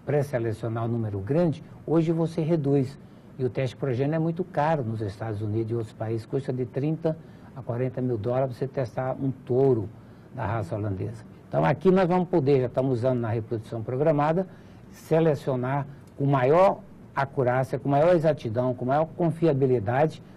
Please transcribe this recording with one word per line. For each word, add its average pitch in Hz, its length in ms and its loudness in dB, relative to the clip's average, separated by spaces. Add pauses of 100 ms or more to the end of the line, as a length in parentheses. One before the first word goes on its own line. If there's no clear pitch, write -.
pré-selecionar 117 800 -2
um 117 40 -2
número 110 300 -2
grande, 139 460 0 (220)
hoje 165 260 2
você 165 280 0
reduz. 143 580 0 (400)
E 131 60 -2
o 123 60 0
teste 135 240 -4
de - 60 -20
progênie 139 340 0
é 165 40 0
muito 165 260 -2
caro 151 400 0
nos 110 160 -4
Estados 107 420 -6
Unidos 110 300 -2
e - 20 -2
outros 113 180 -6
países, 110 340 -6
custa 139 260 -4
de 127 140 -4
trinta 156 500 -2 (380)
a 135 80 -14
quarenta 123 380 -4
mil 127 160 -2
dólares 123 400 -2
você 139 100 -4
testar 131 540 -6
um 139 100 -2
touro 123 580 2 (460)
da 127 120 -6
raça 110 280 -4
holandesa. 104 500 -6 (240)
Então, 156 160 0
aqui 160 260 4
nós 185 180 4
vamos 180 200 2
poder, 143 320 4
já 123 60 0
estamos 131 340 0
usando 127 200 2
na 117 80 -4
reprodução 113 540 -6
programada, 151 640 0 (440)
selecionar 139 960 0 (300)
com 143 80 -2
maior 143 560 4 (340)
acurácia, 131 640 0
com 135 120 -4
maior 151 240 6
exatidão, 127 600 0
com 123 120 -6
maior 143 180 2
confiabilidade, 139 1160 2 (140)